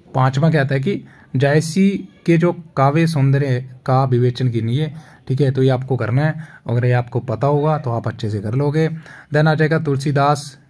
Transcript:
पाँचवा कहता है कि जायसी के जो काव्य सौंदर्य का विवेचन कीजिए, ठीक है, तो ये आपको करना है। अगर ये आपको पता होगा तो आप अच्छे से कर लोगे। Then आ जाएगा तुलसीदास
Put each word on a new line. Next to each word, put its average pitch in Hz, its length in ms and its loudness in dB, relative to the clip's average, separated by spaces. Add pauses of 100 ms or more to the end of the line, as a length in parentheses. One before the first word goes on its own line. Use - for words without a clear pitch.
(140)
पाँचवा 135 360 2
कहता 139 240 0
है 139 60 0
कि 196 240 -4 (320)
जायसी 160 720 2 (180)
के 170 120 4
जो 165 140 2
काव्य 147 540 0
सौंदर्य 139 640 0 (160)
का 131 180 2
विवेचन 123 460 0
कीजिए, 117 440 -2 (340)
ठीक 131 120 0
है, 139 100 2
तो 131 120 0
ये 131 60 4
आपको 131 280 -2
करना 120 260 0
है। 156 120 0 (320)
अगर 117 180 0
ये 123 80 2
आपको 123 280 -2
पता 113 260 -4
होगा 147 320 0
तो 139 120 -6
आप 113 180 -4
अच्छे 107 220 -6
से 104 100 -4
कर 107 140 -6
लोगे। 147 340 0 (460)
Then 151 120 2
आ 156 80 2
जाएगा 156 240 0
तुलसीदास 143 800 -2 (120)